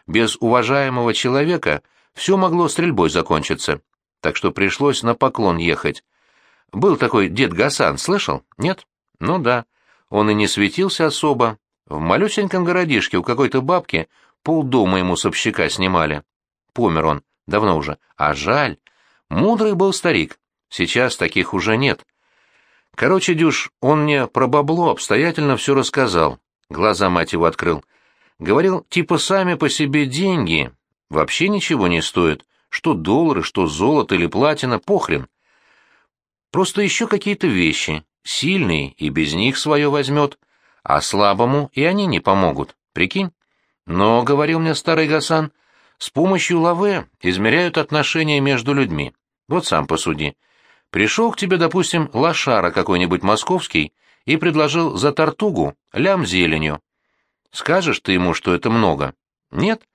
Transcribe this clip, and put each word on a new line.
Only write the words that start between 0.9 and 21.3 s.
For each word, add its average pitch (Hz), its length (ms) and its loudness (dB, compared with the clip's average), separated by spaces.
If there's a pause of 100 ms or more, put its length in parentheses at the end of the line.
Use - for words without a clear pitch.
человека 135 720 -2 (300)
всё - 220 0
могло 175 320 2
стрельбой 127 420 0
закончиться. 78 720 -2 (400)
Так 78 140 -2
что 92 160 -2
пришлось 113 520 -2
на 117 100 0
поклон 98 440 0
ехать. 80 460 -2 (680)
Был 147 260 0
такой 110 320 2
дед 98 240 0
Гасан, 95 440 0
слышал? 170 460 -4 (140)
Нет? 175 280 -4 (340)
Ну 147 180 0
да. 123 280 0 (440)
Он 107 200 2
и 104 40 4
не 104 140 2
светился 165 580 0
особо. 123 520 0 (280)
В 76 140 -8
малюсеньком 180 680 0
городишке 165 520 0
у 87 60 0
какой-то 127 380 0
бабки 165 480 -2 (340)
полдома 127 540 2
ему 90 180 0
с - 100 -2
общака 85 440 -2
снимали. 82 540 0 (500)
Помер 82 320 2
он, 73 180 -2 (240)
давно 101 300 0
уже. 73 200 -6 (200)
А 76 160 0
жаль. 92 440 -2 (520)
Мудрый 208 440 0
был 190 200 2
старик. 110 460 -2 (300)
Сейчас 120 480 -2
таких - 360 -2